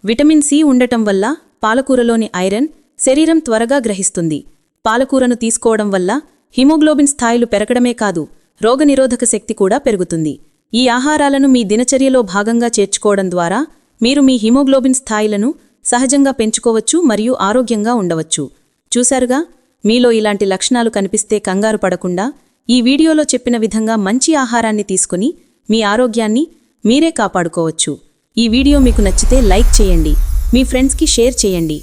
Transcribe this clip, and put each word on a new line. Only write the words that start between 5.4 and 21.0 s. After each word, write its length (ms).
తీసుకోవడం 500
వల్ల 160
హిమోగ్లోబిన్ 560
స్థాయిలు 400
పెరగడమే 480
కాదు, 220
రోగనిరోధక 580
శక్తి 280
కూడా 240
పెరుగుతుంది. 480
ఈ 20
ఆహారాలను 560
మీ 180
దినచర్యలో 500
భాగంగా 420
చేర్చుకోవడం 600
ద్వారా 260
మీరు 240
మీ 160
హిమోగ్లోబిన్ 580
స్థాయిలను 480
సహజంగా 500
పెంచుకోవచ్చు 560
మరియు 220
ఆరోగ్యంగా 540
ఉండవచ్చు. 440
చూశారుగా, 480
మీలో 200
ఇలాంటి 240
లక్షణాలు 360